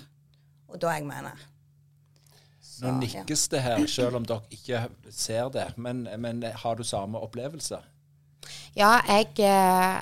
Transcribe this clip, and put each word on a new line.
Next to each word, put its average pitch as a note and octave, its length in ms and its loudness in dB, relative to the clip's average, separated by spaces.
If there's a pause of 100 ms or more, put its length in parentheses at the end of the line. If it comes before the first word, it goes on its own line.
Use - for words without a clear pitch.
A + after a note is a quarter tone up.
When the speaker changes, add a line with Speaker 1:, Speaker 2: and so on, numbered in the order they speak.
(680)
Speaker 1:
og F3 120 -14
da E3 120 0
er D#3 80 -4
jeg D3 80 -8
med C3+ 80 -8
henne. C#3 160 -10 (1300)
Så, - 240 -12
Speaker 2:
Nå C3 140 -2
nikkes G#2 500 -2
det D3 160 0
her, A#2 220 2
selv B2 320 0
om A#2 80 -6
dere A2+ 260 -4
ikke A#2 300 -4 (260)
ser A2+ 400 -2
det, G2 220 -4 (100)
men, B2 240 -6 (160)
men A#2 240 -6
har A2+ 320 -4
du A#2+ 80 -8
samme G#2+ 340 -6
opplevelse? A#2+ 600 -8 (1000)
Speaker 3:
Ja, G#3 300 8
jeg, A3 240 4 (100)
eh, F#3 600 6